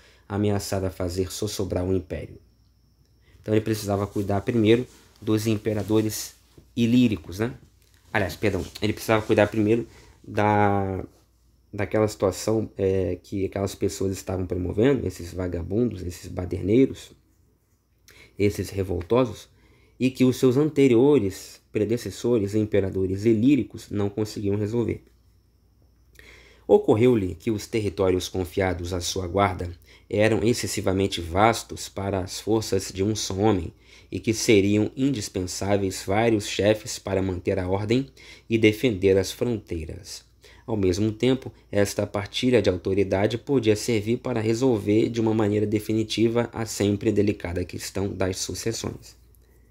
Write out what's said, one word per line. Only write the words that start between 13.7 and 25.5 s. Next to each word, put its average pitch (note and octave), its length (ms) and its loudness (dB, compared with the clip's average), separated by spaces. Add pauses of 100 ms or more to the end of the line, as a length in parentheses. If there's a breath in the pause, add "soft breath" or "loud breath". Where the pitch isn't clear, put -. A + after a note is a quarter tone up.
pessoas G2 380 -4
estavam F#2 340 -6
promovendo, F#2+ 600 0
esses F2 260 -10
vagabundos, F2+ 680 -4
esses F2 240 -10
baderneiros, F#2 840 0 (1300 loud breath)
esses G2 320 0
revoltosos, F#2+ 800 -2 (500 soft breath)
e B2+ 120 2
que B2+ 140 2
os B2 120 2
seus B2+ 200 4
anteriores C3+ 1040 4 (100)
predecessores, G#2+ 840 -2
imperadores F#2+ 680 0
ilíricos, A2+ 640 2
não G2+ 200 -2
conseguiam G2+ 460 -4
resolver. G#2+ 480 -2 (1600 loud breath)